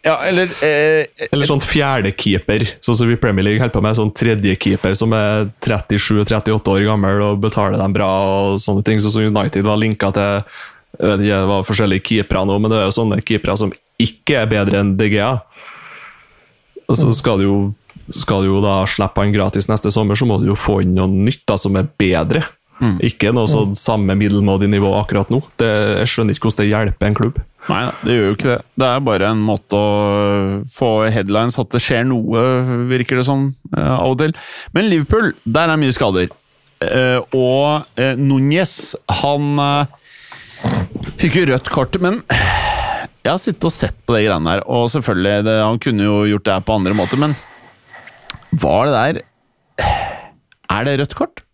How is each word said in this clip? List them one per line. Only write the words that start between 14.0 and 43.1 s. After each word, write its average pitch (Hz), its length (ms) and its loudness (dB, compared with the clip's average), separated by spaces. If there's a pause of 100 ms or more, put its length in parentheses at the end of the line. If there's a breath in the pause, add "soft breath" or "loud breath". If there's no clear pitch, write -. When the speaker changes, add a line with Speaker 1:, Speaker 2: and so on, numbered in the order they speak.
Speaker 2:
er - 80 0
bedre 101 300 2
enn 98 160 2
De 107 120 2
Gea. 104 220 2 (1600 loud breath)
Og 123 80 2
så 147 100 2
Speaker 3:
Mm. 117 80 2
Speaker 2:
skal 110 220 0
du 98 60 2
jo, 101 300 0 (380)
skal - 300 -2
du 95 60 2
jo 98 140 2
da 98 240 2
slippe 98 380 -2
han 101 80 2
gratis 101 380 0
neste 107 220 0
sommer, 104 240 2
så 123 120 0
må 101 140 2
du 101 60 0
jo 101 80 2
få 98 280 0
inn 92 100 2
noe 92 140 2
nytt 98 400 0
da, 104 80 2
som 98 220 -2
er 95 100 0 (100)
bedre. 90 460 0 (380)
Speaker 1:
Mm. 104 180 0
Speaker 2:
Ikke 110 340 0
noe 113 140 2
sånn 107 240 2
Speaker 3:
Mm. 98 60 -4
Speaker 2:
samme 101 400 0
middelmådig 101 520 2
nivå 101 300 2
akkurat 101 300 -2
nå. 127 120 0 (160)
Det, 104 420 2
jeg 120 80 0
skjønner 110 280 0
ikke - 160 0
hvordan - 60 -4
det 104 160 2
hjelper 104 340 0
en 104 80 2
klubb. 117 260 -2 (280)
Speaker 1:
Nei, 117 220 -2 (120)
det - 80 0
gjør 113 160 2
jo 104 80 0
ikke 131 220 -2
det. - 40 -8 (160)
Det 131 100 2
er 123 120 2
bare 110 220 0 (100)
en 110 80 0
måte 104 320 -2
å, 101 880 0
øh, 98 80 -10
få 110 420 0
headlines 107 480 0
at 123 120 -4
det 123 120 0
skjer 120 240 0
noe, 123 840 0
virker 127 260 -2
det 127 100 0
som, 139 300 0 (220)
øh, 131 220 0
av 104 120 0
og 131 60 0
til. 156 160 0 (400 loud breath)
Men 208 160 2
Liverpool, 185 420 2 (180)
der 160 200 2
er 156 80 2
mye 139 160 2
skader. 95 360 0 (520)
Eh, 127 400 0 (120)
og, 139 520 2 (100)
eh, 131 200 0
Núñez, 139 800 0 (140)
han, 147 500 0
eh, 143 260 0 (1300 loud breath)
fikk 151 200 0
jo 180 180 2
rødt 127 160 -2
kort, 139 320 -2
men 190 200 -2 (1040 loud breath)